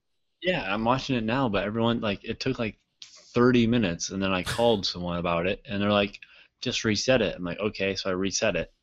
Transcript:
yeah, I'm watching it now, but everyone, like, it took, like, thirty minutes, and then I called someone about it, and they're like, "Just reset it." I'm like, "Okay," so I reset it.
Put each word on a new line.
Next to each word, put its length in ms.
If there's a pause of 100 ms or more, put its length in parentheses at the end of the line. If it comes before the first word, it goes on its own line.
(400)
yeah, 320
I'm 120
watching 320
it 80
now, 260
but 140
everyone, 360
like, 240
it 160
took, 180
like, 200 (560)
thirty 320
minutes, 440
and 120
then 100
I 100
called 440
someone 320
about 280
it, 220
and 140
they're 100
like, 280 (420)
"Just 220
reset 360
it." 160
I'm 80
like, 160
"Okay," 360
so 120
I 60
reset 420
it. 160 (100)